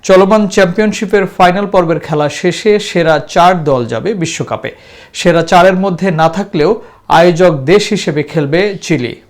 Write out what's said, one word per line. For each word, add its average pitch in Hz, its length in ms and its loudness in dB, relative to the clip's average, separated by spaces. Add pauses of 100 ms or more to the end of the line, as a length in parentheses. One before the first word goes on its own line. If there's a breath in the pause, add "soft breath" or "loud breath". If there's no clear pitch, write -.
চলমান 190 360 4 (120)
চ্যাম্পিয়নশিপের 208 680 0 (120)
ফাইনাল 185 360 2
পর্বের 170 340 0
খেলা 147 220 -2 (120)
শেষে 185 320 -2 (160)
সেরা 160 260 0 (200)
চার 180 180 4 (160)
দল 139 140 0 (100)
যাবে 120 180 -4 (120)
বিশ্বকাপে। 117 480 -8 (480 loud breath)
সেরা 170 320 2
চারের 185 340 4
মধ্যে 190 240 -2 (120)
না 160 160 2
থাকলেও 185 340 -2 (480 loud breath)
আয়োজক 175 340 4 (180)
দেশ 208 140 4 (100)
হিসেবে 151 360 -4
খেলবে 156 300 -2 (260)
চিলি। 123 260 -2 (180)